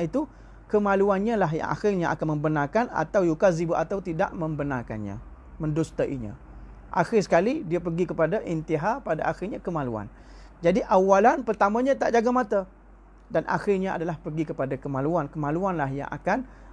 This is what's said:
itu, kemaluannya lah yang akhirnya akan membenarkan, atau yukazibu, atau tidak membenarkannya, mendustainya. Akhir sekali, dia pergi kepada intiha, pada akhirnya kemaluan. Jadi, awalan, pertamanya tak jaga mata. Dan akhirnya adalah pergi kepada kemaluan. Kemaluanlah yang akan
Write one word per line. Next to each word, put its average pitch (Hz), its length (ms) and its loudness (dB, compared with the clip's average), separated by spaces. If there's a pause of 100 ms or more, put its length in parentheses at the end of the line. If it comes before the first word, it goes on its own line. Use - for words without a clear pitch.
itu, 262 240 -2 (400)
kemaluannya 202 720 2
lah 170 100 2
yang 160 220 -2
akhirnya 180 400 0
akan 160 240 -2
membenarkan, 156 560 0
atau 180 320 2
yukazibu, 170 480 2
atau 190 320 -2
tidak 175 320 -2
membenarkannya, 135 800 -4 (400)
mendustainya. 139 800 -2 (520)
Akhir 196 360 0
sekali, 208 400 2
dia 175 160 -2
pergi 170 280 -2
kepada 165 360 0
intiha, 160 600 -2
pada 160 240 -2
akhirnya 185 320 -6
kemaluan. 127 480 -4 (560)
Jadi, 180 200 4
awalan, 196 600 6
pertamanya 220 480 2
tak - 240 2
jaga 240 160 4
mata. 220 280 0 (680)
Dan 160 160 -2
akhirnya 190 480 0
adalah 165 240 -4
pergi 156 320 -4
kepada 143 320 -4
kemaluan. 143 480 -2
Kemaluanlah 156 640 -2
yang 139 160 -6
akan 208 400 -2 (240)